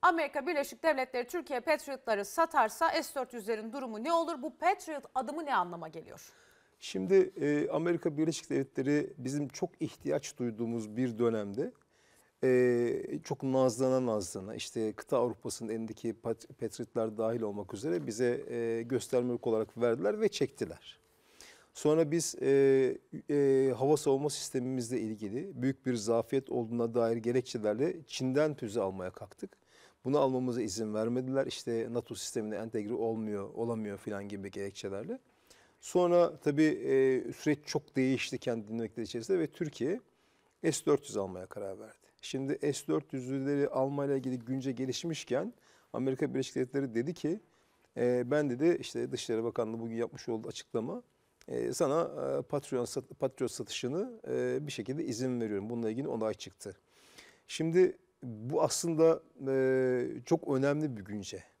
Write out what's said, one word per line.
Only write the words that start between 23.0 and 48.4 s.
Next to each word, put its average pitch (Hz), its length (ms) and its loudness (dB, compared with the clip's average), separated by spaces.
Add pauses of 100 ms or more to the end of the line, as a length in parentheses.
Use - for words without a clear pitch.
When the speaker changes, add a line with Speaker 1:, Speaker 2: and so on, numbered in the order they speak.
Speaker 2:
e, 135 480 6
hava 139 200 4
savunma 143 320 2
sistemimizle 127 680 -4
ilgili 110 640 -6
büyük 131 240 -2
bir 127 100 0
zafiyet 117 540 0
olduğuna 117 440 -2
dair 117 240 2
gerekçelerle 120 800 0 (120)
Çin'den 143 460 2
füze 113 280 -4
almaya 95 300 -4
kalktık. - 560 -16 (380)
Bunu 139 140 2
almamıza 127 420 2
izin 107 320 -4
vermediler. 127 540 0
İşte 117 440 -4
nato 120 240 -6
sistemine 107 400 -4
entegre 110 380 -4
olmuyor, 107 600 -2
olamıyor 110 440 -4
filan 101 320 -8
gibi 98 220 -8
gerekçelerle. 101 680 -8 (600)
Sonra 175 580 4
tabii, 147 260 4
e, 135 720 4
süreç 147 320 0
çok - 300 -6
değişti 131 420 2
kendi 113 300 -2
dinamikleri 113 360 -6
içerisinde 120 360 -2
ve 156 80 2
Türkiye 156 540 -4 (680)
S - 140 -4
dört 147 240 4
yüz 107 80 -4
almaya 92 280 -4
karar 98 340 -10
verdi. 110 280 -18 (140)
Şimdi 139 520 -2
S - 140 -8
dört 156 260 -2
yüzleri 139 560 0
almayla 139 480 0
ilgili 127 220 -2
günce 131 320 -4
gelişmişken 135 840 -4 (400)
Amerika 131 400 0
Birleşik 131 220 -2
Devletleri 131 400 -2
dedi 131 180 0
ki, 170 260 -4 (580)
e, 123 340 2
"Ben," 147 180 2